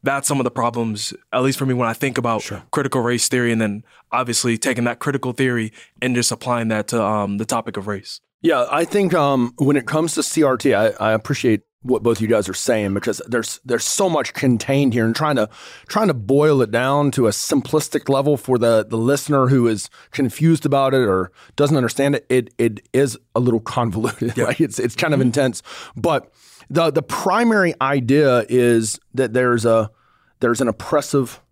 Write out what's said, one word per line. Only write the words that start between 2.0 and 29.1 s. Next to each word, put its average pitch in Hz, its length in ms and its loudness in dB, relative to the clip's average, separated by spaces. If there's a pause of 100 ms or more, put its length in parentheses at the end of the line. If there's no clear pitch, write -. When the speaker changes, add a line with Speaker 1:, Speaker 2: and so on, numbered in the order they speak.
Speaker 1:
about 117 240 0
Speaker 2:
Sure. - 300 -12
Speaker 1:
critical 135 300 -2
race 120 260 0
theory 120 240 0
and 113 100 0
then 107 220 -4 (280)
obviously 120 460 -2
taking 120 280 -2
that 120 140 -4
critical 135 320 -4
theory 120 400 -2 (300)
and 127 140 -2
just 120 160 0
applying 117 380 -4
that 107 180 -2
to, 117 160 -2
um, 101 340 -2
the 110 80 -4
topic 113 320 -4
of 101 100 -10
race. 104 320 -10 (220)
Speaker 2:
Yeah, 143 300 2
I 151 140 0
think, 190 280 0
um, 139 440 0
when 143 200 2
it 123 80 -2
comes 156 300 -2
to - 80 -2
C - 200 -2
R 131 140 2
T, 123 160 2
I, 104 180 2
I 107 200 -2
appreciate 110 500 0 (220)
what 123 200 0
both 113 180 2
you 110 60 -2
guys 104 220 0
are 92 60 -8
saying 104 400 -2
because 101 320 -4
there's, 113 360 -6
there's 123 220 -4
so 190 240 0
much 147 240 -2
contained 135 600 0
here 117 120 0
and 113 100 0
trying 151 200 -2
to, 107 140 -2 (380)
trying 208 200 0
to 165 60 2
boil 135 480 2
it 107 100 0
down 135 400 0
to 123 160 2
a 104 40 2
simplistic - 800 -2
level 139 280 2
for 127 200 0
the, 113 300 4
the 113 100 -4
listener 135 500 2
who 127 200 4
is 110 220 -2 (220)
confused 151 540 2
about 135 280 2
it 131 140 4
or 95 240 0 (240)
doesn't 147 220 2
understand 139 380 0
it, 123 140 -6
it, 127 280 0
it 113 360 -2
is 131 240 0 (180)
a - 40 0
little 120 200 2
convoluted, 113 720 -4
<laughs> - 40 -6
Speaker 1:
Yeah. 123 80 0
Speaker 2:
right? 131 160 -2
It's, 131 180 -2
it's 120 160 -2
kind 156 180 0
of 139 60 2
Speaker 1:
Mm-hmm. 131 80 2
Speaker 2:
intense. 131 360 0 (320)
But 139 360 -2 (380)
the, 165 220 2
the 156 120 0
primary 202 800 2
idea 135 680 4
is 120 520 2 (160)